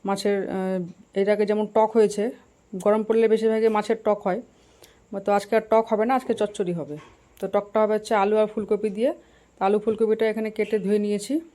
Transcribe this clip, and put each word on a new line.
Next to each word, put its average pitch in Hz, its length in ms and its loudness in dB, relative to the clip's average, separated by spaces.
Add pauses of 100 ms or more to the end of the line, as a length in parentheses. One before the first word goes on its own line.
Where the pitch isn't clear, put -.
মাছের, 196 440 -2
আহ, 185 720 -6
এর 196 100 2
আগে 208 160 2
যেমন 214 200 0
টক 214 280 2
হয়েছে, 214 360 2 (540)
গরম 214 180 4
পড়লে 220 260 2
বেশিরভাগই 220 400 2
মাছের 214 360 0
টক 208 200 2
হয়, 202 160 0 (840)
তো 208 80 0
আজকে 202 240 0
আর 220 40 6 (100)
টক 220 200 4
হবে 214 160 2
না, 262 80 2
আজকে 247 200 -2
চচ্চড়ি 208 380 -2
হবে। 147 240 -8 (440)
তো 196 80 -6
টকটা 202 340 0
হবে 214 120 2
হচ্ছে 214 200 -2
আলু 208 220 2
আর 214 100 4
ফুলকপি 214 440 -4
দিয়ে। 226 220 -2 (440)
তো 196 80 -4
আলু 208 140 2
ফুলকপিটা 220 480 0
এখানে 220 240 -4
কেটে 214 280 -2
ধুয়ে 202 200 0
নিয়েছি। 208 420 -2 (140)